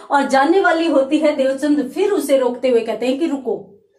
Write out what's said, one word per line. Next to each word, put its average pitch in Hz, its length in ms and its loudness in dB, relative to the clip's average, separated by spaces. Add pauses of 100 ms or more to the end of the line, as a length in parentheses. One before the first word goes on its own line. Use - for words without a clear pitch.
(120)
और 285 160 2
जाने 294 340 2
वाली 330 260 2
होती 277 300 2
है, 294 180 0
देवचंद 269 600 -2
फिर 403 160 0
उसे 294 260 0
रोकते 247 320 -2
हुए 233 100 2
कहते 226 280 -4
हैं 269 120 -2
कि 330 80 0
"रुको।" 262 280 -4 (440)